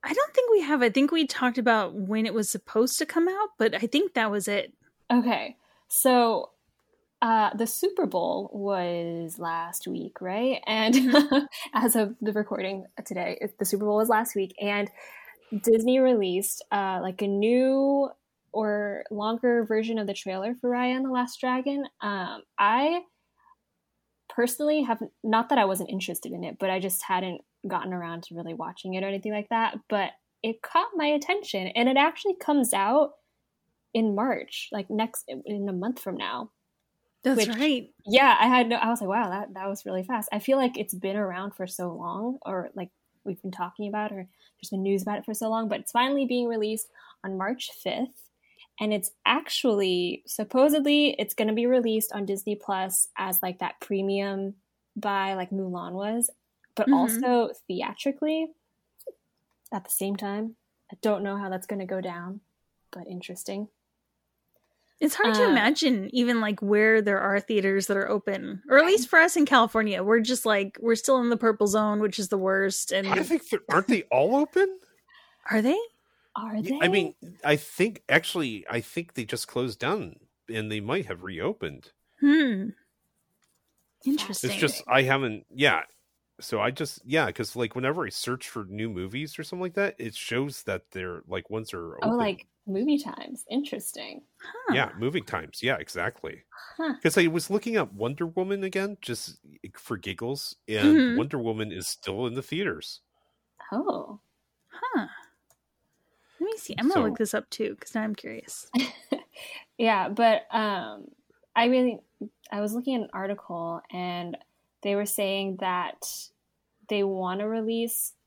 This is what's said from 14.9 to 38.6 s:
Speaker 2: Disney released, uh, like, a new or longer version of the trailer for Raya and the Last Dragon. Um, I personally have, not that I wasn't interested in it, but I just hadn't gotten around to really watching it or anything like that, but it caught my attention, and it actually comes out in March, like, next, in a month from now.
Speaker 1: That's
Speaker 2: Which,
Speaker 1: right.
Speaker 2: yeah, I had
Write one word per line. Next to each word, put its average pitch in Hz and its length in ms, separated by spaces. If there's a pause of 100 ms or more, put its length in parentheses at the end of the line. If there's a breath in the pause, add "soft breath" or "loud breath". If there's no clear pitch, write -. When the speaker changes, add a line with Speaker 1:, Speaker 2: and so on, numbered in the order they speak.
Speaker 2:
Disney 233 360
released, 202 720
uh, 190 320
like, 185 200
a 202 40
new 262 840 (420)
or 208 580
longer 226 540
version 220 340
of 202 80
the 196 80
trailer 196 400
for 247 160
Raya 247 240
and 262 120
the 262 40
Last 247 300
Dragon. 262 440 (180)
Um, 196 400 (160)
I 269 420 (1300 soft breath)
personally 294 540
have, 233 200 (200)
not 220 260
that 277 100
I 214 60
wasn't 190 260
interested 180 420
in 175 120
it, - 140
but 190 120
I 185 100
just 185 220
hadn't 185 400 (240)
gotten 185 260
around 170 320
to 165 100
really 165 200
watching 180 400
it 190 100
or 196 40
anything 196 240
like 208 180
that, 226 280 (100)
but 202 240 (300)
it 226 200
caught 403 320
my 311 120
attention, 294 600
and 240 200
it 262 80
actually 330 400
comes 285 360
out 226 420 (800)
in 220 200
March, - 580
like, 202 180
next, 220 380
in 208 400
a 196 40
month 208 280
from 190 160
now. 110 340 (720)
Speaker 1:
That's 254 160
Speaker 2:
Which, 214 100
Speaker 1:
right. 247 440 (140)
Speaker 2:
yeah, 247 320
I 226 80
had 247 220